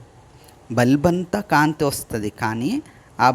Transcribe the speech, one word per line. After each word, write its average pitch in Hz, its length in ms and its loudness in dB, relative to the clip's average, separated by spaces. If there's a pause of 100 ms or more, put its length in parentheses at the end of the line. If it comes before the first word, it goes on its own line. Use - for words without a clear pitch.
(720)
బల్బంతా 147 720 0
కాంతి 151 500 0
వస్తుంది, 104 400 -8 (120)
కానీ 117 280 -4 (480)
ఆ 123 160 6